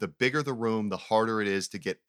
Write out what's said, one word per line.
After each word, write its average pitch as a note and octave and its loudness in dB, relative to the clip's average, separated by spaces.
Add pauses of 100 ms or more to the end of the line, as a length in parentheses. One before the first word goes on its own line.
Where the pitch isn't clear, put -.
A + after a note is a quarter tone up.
the F#2+ -2
bigger C3+ 0
the C#3 -4
room, A2 0
the F#2+ -4
harder A2 2
it G#2 0
is G2 0
to - -10
get F#2 -4